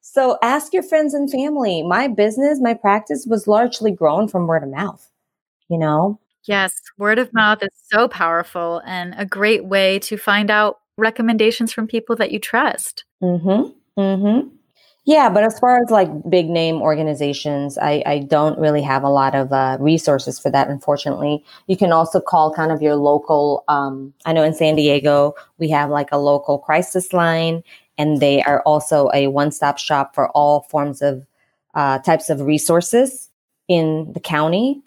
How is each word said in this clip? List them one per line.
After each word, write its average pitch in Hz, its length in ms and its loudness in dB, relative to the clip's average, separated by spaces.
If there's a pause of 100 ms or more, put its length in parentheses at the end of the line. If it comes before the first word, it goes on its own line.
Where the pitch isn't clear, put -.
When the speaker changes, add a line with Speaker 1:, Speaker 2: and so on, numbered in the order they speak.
Speaker 1:
So 262 400 0
ask 285 320 -2
your 370 100 0
friends 302 300 0
and 285 180 -2
family. 254 520 -2
My 208 240 0
business, 247 540 0
my 233 120 2
practice 214 520 -2
was 220 220 -2
largely 220 440 2
grown 175 360 0
from 175 200 -2
word 165 160 0
of 139 60 -10
mouth, 160 400 -10 (600)
you 170 80 -2
know? 160 420 0 (240)
Speaker 2:
Yes, 196 300 -2 (240)
word 208 220 0
of 247 140 -4
mouth 214 300 2
is 196 60 -6 (200)
so 226 200 2
powerful 170 760 -4
and 180 320 -10
a 202 80 -6
great 202 400 0
way 190 340 2
to 208 180 -8
find 208 340 0
out 208 280 2 (180)
recommendations 226 760 0
from 220 160 -6
people 226 300 -4
that 226 140 -2
you 208 80 -6
trust. - 680 -4 (160)
Speaker 1:
Mm-hmm, 185 800 -2
mm-hmm. 196 500 0 (560)
Yeah, 285 240 6
but 208 140 4
as 220 160 0
far 247 220 4
as, 240 80 -2
like, 196 200 4 (200)
big 170 200 2
name 165 320 0
organizations, 143 960 -2
I, 147 280 0
I 147 140 0
don't 151 400 0
really 147 220 2
have 135 220 -2
a 139 60 0
lot 139 260 2
of, 135 160 -2
uh, 131 280 0
resources 143 580 0
for 160 120 -4
that, 139 200 0
unfortunately. 143 720 -4 (240)
You 190 80 0
can 185 160 2
also 165 300 2
call 156 320 0
kind 160 180 -2
of 160 100 -2
your 151 140 2
local, 143 720 0
um, 139 460 -4 (120)
I 165 60 -2
know 160 120 2
in 156 100 0
San 156 220 0
Diego, 147 580 2 (240)
we 165 120 -2
have, 147 200 0
like, 143 220 -2
a 143 60 0
local 143 400 0
crisis 175 540 -2
line, 165 520 0 (340)
and 147 240 0
they 139 220 4
are 143 180 2
also 151 520 2
a 139 140 2
one-stop 143 500 0
shop 139 380 -2
for 139 140 0
all 147 400 2
forms 143 320 -4
of, 135 240 -2 (500)
uh, 139 240 0
types - 300 0
of 139 120 -2
resources 170 880 0 (380)
in 160 460 0
the 175 80 -10
county. 180 640 -2